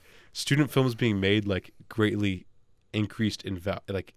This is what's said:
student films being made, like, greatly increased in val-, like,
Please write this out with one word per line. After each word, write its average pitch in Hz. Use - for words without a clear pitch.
student 143
films 131
being 110
made, 101
like, 95
greatly 104
increased 107
in 98
val-, 90
like, 95